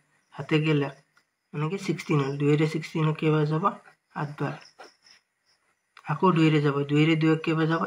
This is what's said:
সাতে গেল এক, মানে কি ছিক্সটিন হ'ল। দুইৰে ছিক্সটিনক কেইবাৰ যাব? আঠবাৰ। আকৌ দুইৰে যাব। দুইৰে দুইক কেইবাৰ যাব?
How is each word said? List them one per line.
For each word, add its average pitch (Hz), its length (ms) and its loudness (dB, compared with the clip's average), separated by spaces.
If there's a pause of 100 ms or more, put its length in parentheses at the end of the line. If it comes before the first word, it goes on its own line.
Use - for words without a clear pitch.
(340)
সাতে 156 260 0
গেল 151 220 2
এক, 139 140 -6 (580)
মানে 151 140 -4
কি 190 100 -6
ছিক্সটিন 160 460 -2
হ'ল। 139 160 -4
দুইৰে 147 280 2
ছিক্সটিনক 156 520 -2
কেইবাৰ 156 260 2
যাব? 156 220 0 (480)
আঠবাৰ। 147 380 -6 (1500)
আকৌ 175 240 2
দুইৰে 160 280 4
যাব। 143 280 0
দুইৰে 151 280 4
দুইক 160 280 2
কেইবাৰ 160 220 0
যাব? 165 200 -2